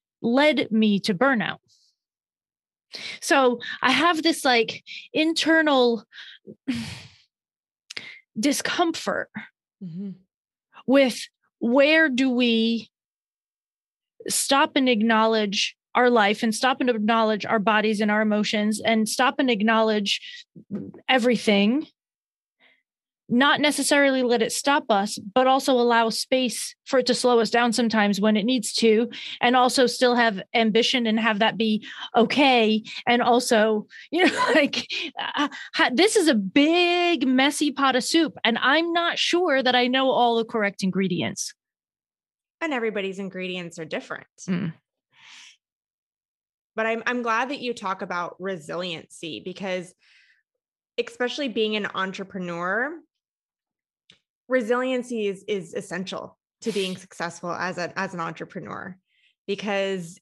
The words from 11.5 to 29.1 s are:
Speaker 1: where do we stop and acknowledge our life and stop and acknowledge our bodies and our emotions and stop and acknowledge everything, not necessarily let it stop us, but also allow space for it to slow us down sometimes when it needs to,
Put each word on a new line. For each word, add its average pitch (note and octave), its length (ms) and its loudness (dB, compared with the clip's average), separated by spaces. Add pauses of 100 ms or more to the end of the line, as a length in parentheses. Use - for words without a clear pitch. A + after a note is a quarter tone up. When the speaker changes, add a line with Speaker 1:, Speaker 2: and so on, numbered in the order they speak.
Speaker 1:
where C#4+ 500 4
do C4 220 0
we A#3 600 0 (1400)
stop C#4 480 2
and C4+ 100 2
acknowledge A3 880 2 (200)
our B3 160 4
life G#3+ 320 4
and A3+ 120 0
stop C4 280 0
and B3 80 0
acknowledge A3 560 0
our A3+ 120 0
bodies G#3+ 440 2
and G#3+ 80 0
our G#3 100 2
emotions G#3+ 580 0
and A3 300 0
stop C#4 300 0
and C4+ 120 2
acknowledge A3 960 0 (600)
everything, A#3 800 2 (1400)
not C4+ 300 4
necessarily C#4 600 2
let A#3 200 2
it G#3+ 100 -2
stop D4+ 380 0
us, G#3 280 0 (160)
but B3+ 120 4
also C4+ 260 2
allow A#3+ 380 2
space - 640 -4 (100)
for - 140 0
it B3+ 80 0
to B3+ 80 2
slow A#3+ 260 4
us A3 80 0
down A#3+ 240 2
sometimes G#3 480 2
when G#3+ 160 4
it G3 80 0
needs B3 300 -2
to, A3+ 340 4 (320)